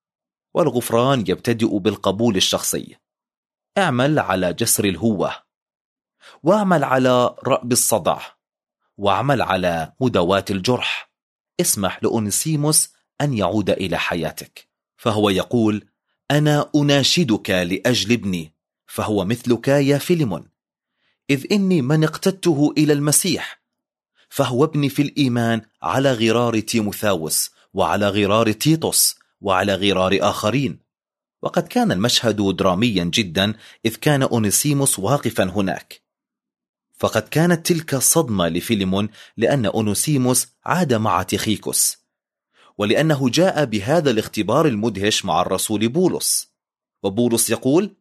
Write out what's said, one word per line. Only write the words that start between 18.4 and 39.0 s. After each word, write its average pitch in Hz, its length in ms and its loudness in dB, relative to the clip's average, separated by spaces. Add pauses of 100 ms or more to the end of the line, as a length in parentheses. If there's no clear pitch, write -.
فهو 104 380 -2
مثلك 117 440 -2
يا 139 300 2
فيليمون، 131 500 -2 (800)
إذ 139 220 -2
إني 185 300 2
من 156 220 2
اقتدته 156 760 0
إلى 151 140 4
المسيح، 143 680 -2 (680)
فهو 127 360 0
ابني 151 240 0
في 143 140 -2
الإيمان 120 600 0 (200)
على 131 300 0
غرار 113 480 0
تيموثاوس، 101 920 -2 (240)
وعلى 95 340 0
غرار 104 440 2
تيتوس، 156 640 0 (240)
وعلى 95 340 0
غرار 92 460 2
آخرين." 107 580 -2 (640)
وقد - 260 -4
كان 233 240 0
المشهد 104 640 0
درامياً 95 480 2
جداً، 95 500 0 (300)
إذ 110 120 -2
كان 143 260 2
أونيسيموس 131 760 0
واقفاً 110 460 0
هناك. 95 640 -6 (920)
فقد 107 240 0
كانت 165 440 0
تلك 160 300 -2
صدمة 117 520 0
لفيليمون، 95 600 -2 (280)